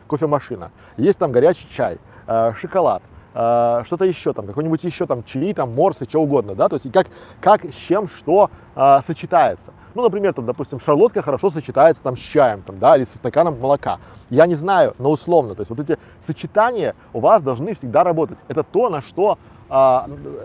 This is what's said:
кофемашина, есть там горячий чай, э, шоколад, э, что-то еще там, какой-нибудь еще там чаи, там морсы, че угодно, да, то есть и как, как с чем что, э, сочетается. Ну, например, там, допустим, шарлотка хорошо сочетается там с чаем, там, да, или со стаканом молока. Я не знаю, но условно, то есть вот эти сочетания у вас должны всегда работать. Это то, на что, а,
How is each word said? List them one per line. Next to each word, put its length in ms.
кофемашина, 640
есть 220
там 120
горячий 380
чай, 280
э, 280
шоколад, 480
э, 500
что-то 200
еще 280
там, 140
какой-нибудь 360
еще 220
там 180
чаи, 300
там 220
морсы, 320
че 140
угодно, 340
да, 140
то 80
есть 100
и 20
как, 180
как 260
с 100
чем 320
что, 420
э, 300
сочетается. 680
Ну, 80
например, 320
там, 120
допустим, 340
шарлотка 420
хорошо 300
сочетается 500
там 160
с 20
чаем, 440
там, 160
да, 180
или 80
со 120
стаканом 420
молока. 400
Я 160
не 80
знаю, 420
но 140
условно, 420
то 80
есть 80
вот 100
эти 200
сочетания 760
у 60
вас 240
должны 320
всегда 280
работать. 440
Это 160
то, 260
на 120
что, 360
а, 400